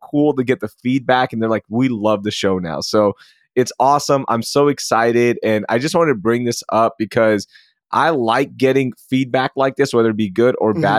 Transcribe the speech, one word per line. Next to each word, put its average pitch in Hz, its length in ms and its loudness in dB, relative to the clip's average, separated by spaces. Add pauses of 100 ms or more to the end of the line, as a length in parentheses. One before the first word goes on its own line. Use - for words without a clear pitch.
cool 147 320 0
to 131 100 -2
get 120 160 0
the 107 80 -8 (140)
feedback. 127 500 0
And 113 100 -4
they're 113 80 0
like, 107 180 -2
"We 123 200 0
love 104 360 0
the 107 80 -4
show 95 260 -2
now." 80 220 -8
So 104 320 0 (420)
it's 123 240 0
awesome. 139 500 0
I'm 117 140 -2
so 143 260 0
excited. 117 760 0
And 107 240 0
I 117 100 0
just 147 160 -4
wanted 165 200 2
to 107 40 -8
bring 117 260 -2
this 117 260 -4
up 110 280 2
because 110 480 0 (480)
I 139 140 2
like 123 480 0
getting 131 380 0 (160)
feedback 131 440 -2
like 135 220 -2
this, 139 160 0
whether 113 160 4
it 107 80 -2
be 104 140 -2
good 113 280 2
or 107 140 2
bad, 98 80 -2 (180)